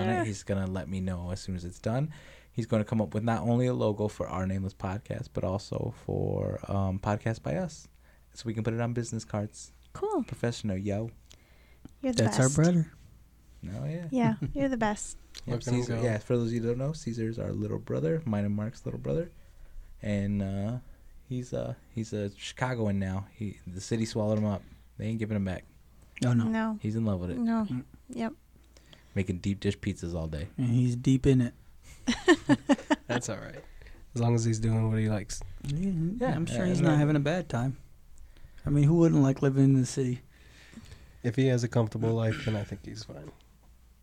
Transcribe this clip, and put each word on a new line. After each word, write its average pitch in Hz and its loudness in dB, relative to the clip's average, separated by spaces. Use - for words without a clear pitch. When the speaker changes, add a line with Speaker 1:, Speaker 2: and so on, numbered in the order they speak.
Speaker 1:
it. - 2
Speaker 2:
Caesar. 359 0
Speaker 1:
He's 104 -6
gonna 98 -2
let 92 -4
me 95 -4
know 90 -4
as 92 -6
soon 95 -6
as 85 -8
it's 90 -12
done. 131 -2
He's 113 -4
gonna 110 2
come 110 0
up - -2
with 107 0
not 113 2
only 120 4
a 127 2
logo 107 2
for - -4
our 92 -2
Nameless 95 -2
podcast, - -6
but 107 -2
also - -2
for, - -2
um, 95 0
Podcast 107 -2
by 135 -4
Us, 175 -6
so - -18
we 117 -2
can 110 -2
put 113 0
it 117 -2
on 120 0
business 117 -4
cards. - -6
Speaker 2:
Cool. 392 -2
Speaker 1:
Professional, 117 -4
yo. 101 -2
Speaker 2:
You're 262 -2
the 226 4
Speaker 3:
That's 113 2
our 131 6
Speaker 2:
best. 139 2
Speaker 3:
brother. 160 4
Speaker 1:
No, 110 -8
yeah. 165 -6
Speaker 2:
Yeah, 240 4
Speaker 1:
<laughs> - -4
Speaker 2:
you're 277 0
the 262 0
best. 214 -2
Speaker 1:
Yep, - -8
Speaker 4:
Look 123 -2
at 123 -2
him - -
Speaker 1:
Caesar, 123 -2
Speaker 4:
go. 113 -2
Speaker 1:
yeah, 113 2
for 123 0
those 117 0
of 117 -2
you 117 0
who 113 -2
don't 120 0
know, 135 -2
Caesar's 113 -4
our 101 -4
little 104 -2
brother, 143 -2
mine 104 0
and 104 0
Mark's 107 -6
little 120 -6
brother, 147 -2
and, 101 0
uh, 98 -2
he's 127 -6
a, 123 -4
he's 113 -6
a 104 -2
Chicagoan 113 -2
now. 95 -2
He, 104 -8
the 90 -10
city 113 0
swallowed 107 0
him 107 2
up. 101 0
They 104 -6
ain't 113 -2
giving 110 -2
him 98 0
back. 92 -4
Speaker 3:
Oh, 247 4
no. 117 6
Speaker 2:
No. 220 0
Speaker 1:
He's 107 -2
in 226 0
love 95 2
with - -4
it. - -4
Speaker 2:
No. 226 2
Speaker 3:
Mm. 127 -4
Speaker 2:
Yep. 233 -6
Speaker 1:
Making 95 0
deep 98 -2
dish 101 0
pizzas 87 -4
all 82 -2
day. 78 -6
Speaker 3:
And 131 0
he's 123 4
deep 127 2
in 135 8
it. 120 -2
Speaker 2:
<laughs> - 2
Speaker 4:
That's - -2
all 110 -4
right. - -14
As 120 0
long 120 4
as 113 2
he's 110 2
doing 113 2
what 110 2
he 110 2
likes. - -4
Speaker 3:
Yeah, 170 0
Speaker 1:
Yeah, 254 2
Speaker 3:
I'm 165 0
sure - -2
Speaker 1:
yeah, 185 2
Speaker 3:
he's 180 2
Speaker 1:
I - 4
Speaker 3:
not 170 6
Speaker 1:
mean 151 6
Speaker 3:
having 147 4
a 151 4
bad 151 0
time. 127 -2
I - -2
mean, 147 6
who 160 6
wouldn't 160 8
like 135 4
living 139 6
in 135 8
the 127 4
city? 123 -2
Speaker 4:
If 117 0
he 135 4
has 123 4
a 120 0
comfortable 113 2
life, 113 0
then 110 0
I 104 -2
think - -10
he's 107 -12
fine. - -14